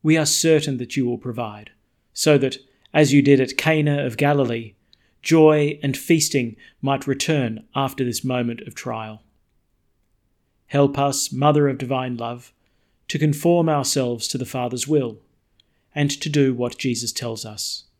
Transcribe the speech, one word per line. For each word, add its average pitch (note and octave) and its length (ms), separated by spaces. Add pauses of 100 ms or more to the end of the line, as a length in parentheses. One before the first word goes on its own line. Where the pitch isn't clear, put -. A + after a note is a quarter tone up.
We D#3 120
are D#3 100
certain D3+ 520
that B2 180
you C3 100
will A#2+ 100
provide, G#2+ 540 (420)
so D3 260
that, C3 180 (360)
as D3+ 200
you C#3+ 100
did C#3 160
at C3 180
Cana D3 480
of A2+ 120
Galilee, A#2+ 580 (480)
joy D3+ 580
and C3+ 160
feasting C#3+ 600 (240)
might C3+ 260
return C3 720
after C3+ 260
this A#2+ 220
moment B2 380
of A2+ 120
trial. A2 480 (1400)
Help C#3 320
us, C#3 320
Mother C#3+ 380
of C3 100
Divine B2+ 380
Love, A#2 360 (540)
to - 100
conform D#3+ 520
ourselves B2+ 580
to - 120
the B2+ 60
Father's B2+ 440
will, B2+ 320 (760)
and C#3+ 160
to - 180
do C#3+ 240
what A#2+ 260
Jesus A#2 340
tells A2+ 320
us. - 400 (160)